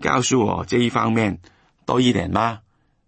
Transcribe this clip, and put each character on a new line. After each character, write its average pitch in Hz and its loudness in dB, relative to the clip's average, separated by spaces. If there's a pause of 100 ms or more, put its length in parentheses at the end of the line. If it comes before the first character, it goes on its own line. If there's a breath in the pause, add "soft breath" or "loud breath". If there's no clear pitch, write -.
告 - 0
诉 127 2
我 92 -2
这 117 0
一 120 0
方 113 -2
面 107 0 (460 soft breath)
多 123 2
一 123 4
点 87 -2
吗？” 110 -2 (460)